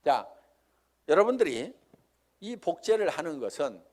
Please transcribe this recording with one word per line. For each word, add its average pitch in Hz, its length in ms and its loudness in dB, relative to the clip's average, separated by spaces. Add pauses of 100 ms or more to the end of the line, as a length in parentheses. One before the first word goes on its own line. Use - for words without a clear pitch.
자, 127 220 2 (800)
여러분들이 185 680 2 (640)
이 220 160 -10
복제를 208 540 0
하는 156 300 -6
것은 113 520 -6